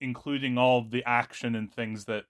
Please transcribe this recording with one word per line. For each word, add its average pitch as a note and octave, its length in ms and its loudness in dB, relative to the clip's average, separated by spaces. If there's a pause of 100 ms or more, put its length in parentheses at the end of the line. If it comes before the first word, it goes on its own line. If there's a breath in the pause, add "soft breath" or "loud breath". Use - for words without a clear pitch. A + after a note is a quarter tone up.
including C3+ 580 -2
all B2+ 200 6
of A2+ 120 -4
the B2 140 -2
action A#2+ 520 0
and G#2+ 160 -6
things A2 320 -6
that G#2+ 260 -4